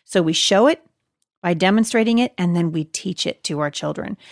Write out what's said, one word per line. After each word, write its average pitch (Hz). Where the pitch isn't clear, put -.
So -
we 160
show 202
it 330
by 175
demonstrating 220
it, 247
and 175
then 170
we 160
teach -
it -
to 147
our 147
children. -